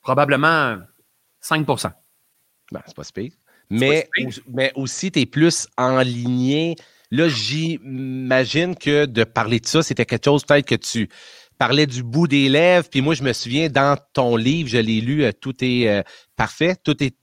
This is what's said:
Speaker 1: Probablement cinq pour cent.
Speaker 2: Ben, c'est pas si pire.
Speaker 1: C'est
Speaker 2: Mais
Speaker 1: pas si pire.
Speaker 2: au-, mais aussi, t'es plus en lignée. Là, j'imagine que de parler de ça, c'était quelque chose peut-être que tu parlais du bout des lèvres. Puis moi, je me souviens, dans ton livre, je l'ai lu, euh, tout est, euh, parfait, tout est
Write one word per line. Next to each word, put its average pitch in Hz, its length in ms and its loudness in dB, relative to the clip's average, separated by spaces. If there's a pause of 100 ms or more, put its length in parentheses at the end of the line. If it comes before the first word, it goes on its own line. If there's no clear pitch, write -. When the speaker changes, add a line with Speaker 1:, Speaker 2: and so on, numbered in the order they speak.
Speaker 1:
Probablement 139 760 2 (640)
cinq 156 260 -2
pour 135 140 -2
cent. 92 120 -4 (800)
Speaker 2:
Ben, - 140 -10
c'est - 100 -20
pas 73 80 -16
si - 80 -20
pire. 113 200 -10 (380)
Speaker 1:
C'est 101 80 -2
Speaker 2:
Mais 139 380 2
Speaker 1:
pas - 140 -2
si - 100 -14
pire. - 60 -20
Speaker 2:
au-, 135 80 -20
mais 131 220 0
aussi, 139 340 -6
t'es 135 160 0
plus 160 500 0
en 127 240 2
lignée. 127 760 -2 (340)
Là, 156 180 2
j'imagine 131 1500 -2
que 147 300 0
de 117 180 0
parler 113 360 0
de - 60 -12
ça, 160 160 2
c'était 127 240 -2
quelque - 180 -4
chose 143 200 2
peut-être 147 220 4
que - 80 2
tu 110 340 -4 (500)
parlais 139 280 2
du 127 160 -8
bout 139 260 0
des 139 200 2
lèvres. 170 400 4
Puis 135 120 -2
moi, 151 140 2
je 131 80 -6
me 131 100 0
souviens, 139 360 -2
dans 139 280 2 (160)
ton 120 240 2
livre, 135 320 0
je 117 100 0
l'ai 110 220 0
lu, 139 240 0
euh, 107 80 0
tout 135 280 -10
est, 123 280 0
euh, 101 140 2 (340)
parfait, 160 460 0
tout 147 200 -2
est 131 200 -4